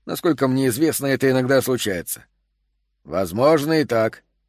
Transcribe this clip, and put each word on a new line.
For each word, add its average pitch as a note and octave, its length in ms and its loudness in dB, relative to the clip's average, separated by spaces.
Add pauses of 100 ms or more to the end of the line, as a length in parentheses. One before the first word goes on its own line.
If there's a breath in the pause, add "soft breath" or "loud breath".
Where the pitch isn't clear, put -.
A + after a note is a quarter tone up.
насколько C#3+ 400 -2
мне C3 220 0
известно, C3+ 380 0
это C3+ 220 0
иногда C3 320 2
случается". A2 640 -4 (800)
"Возможно, C#3 800 0
и C#3 40 0
так", A2 380 -2 (260)